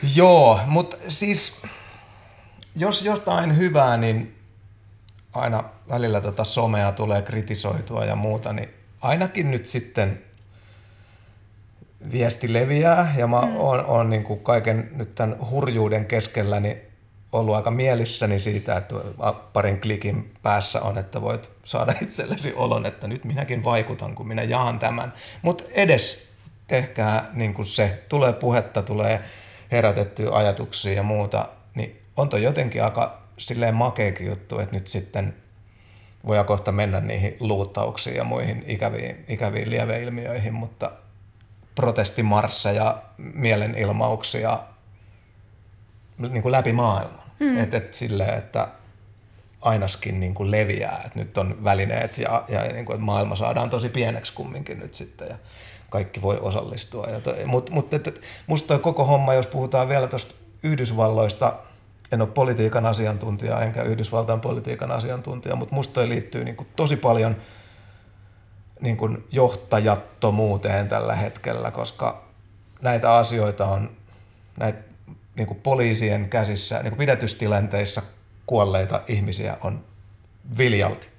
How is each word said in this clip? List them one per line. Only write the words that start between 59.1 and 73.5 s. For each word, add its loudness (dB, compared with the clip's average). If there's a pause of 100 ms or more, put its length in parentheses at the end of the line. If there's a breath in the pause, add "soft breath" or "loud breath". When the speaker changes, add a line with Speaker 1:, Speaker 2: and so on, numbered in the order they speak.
Speaker 1:
jos 4
puhutaan 0
vielä 2
tosta -6 (300)
Yhdysvalloista, 2 (580 loud breath)
en 2
oo 2
politiikan 2
asiantuntija 0
enkä -2
Yhdysvaltain 0
politiikan -4
asiantuntija, -4
mut -6
musta -2
toi 2
liittyy, -4
niinku, -10
tosi 2
paljon, 4 (1500 loud breath)
niinku, 0 (220)
johtajattomuuteen 2
tällä 0
hetkellä, -4
koska -6 (580)
näitä 4
asioita 2